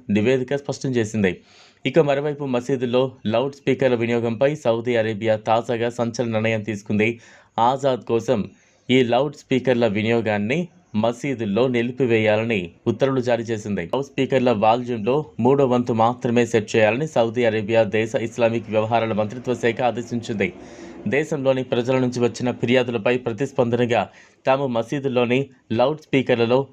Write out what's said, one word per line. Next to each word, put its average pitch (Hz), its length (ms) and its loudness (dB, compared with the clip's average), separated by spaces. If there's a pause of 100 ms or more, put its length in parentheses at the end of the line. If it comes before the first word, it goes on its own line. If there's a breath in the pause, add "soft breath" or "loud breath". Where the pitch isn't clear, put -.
(100)
నివేదిక 127 460 2
స్పష్టం 139 400 -6
చేసింది. 107 360 0 (520 soft breath)
ఇక 139 140 2
మరోవైపు 143 480 0
మసీదుల్లో 123 560 0 (240)
లౌడ్ 120 340 -2
స్పీకర్ల 127 420 0
వినియోగంపై 117 520 0
సౌదీ 117 420 -2
అరేబియా 110 400 0 (140)
తాజాగా 117 400 0
సంచలన 117 460 -4
నిర్ణయం 110 340 -2
తీసుకుంది. 107 380 0 (500 loud breath)
ఆజాద్ 127 460 2
కోసం 117 380 0 (460 soft breath)
ఈ 127 160 6
లౌడ్ 127 380 0
స్పీకర్ల 123 440 0
వినియోగాన్ని 107 720 0 (380)
మసీదుల్లో 113 720 -2
నిలిపివేయాలని 117 920 0 (280)
ఉత్తర్వులు 131 400 0
జారీ 117 180 0
చేసింది. 104 420 -4
లౌడ్ 139 200 -4
స్పీకర్ల 127 440 0 (120)
వాల్యూమ్‌లో 120 540 2 (240)
మూడో 135 260 4
వంతు 123 260 0
మాత్రమే 120 540 2
సెట్ 110 240 0
చేయాలని 113 360 2
సౌదీ 117 380 0
అరేబియా 110 400 2
దేశ 110 280 -2 (140)
ఇస్లామిక్ 113 440 -2
వ్యవహారాల 110 500 0
మంత్రిత్వ 120 340 -4
శాఖ 117 280 -2
ఆదేశించింది. 113 680 -4 (600 loud breath)
దేశంలోని 135 560 0
ప్రజల 123 340 0
నుంచి 123 220 -2
వచ్చిన 120 320 -2
ఫిర్యాదులపై 120 640 2
ప్రతిస్పందనగా 120 840 0 (420 loud breath)
తాము 135 220 2
మసీదుల్లోని 123 760 0 (320 soft breath)
లౌడ్ 131 340 0
స్పీకర్లలో 120 520 2 (140)